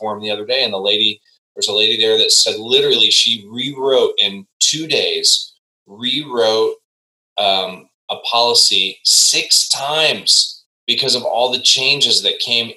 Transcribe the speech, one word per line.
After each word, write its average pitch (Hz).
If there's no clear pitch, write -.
forum 107
the 107
other 104
day, 123
and 110
the 98
lady, 104
there's 101
a 104
lady 110
there 110
that -
said 110
literally 120
she 110
rewrote 131
in 98
two 156
days, 101
rewrote, 113
um, 95
a 107
policy 113
six -
times 143
because 127
of 117
all 123
the 123
changes 131
that 98
came 117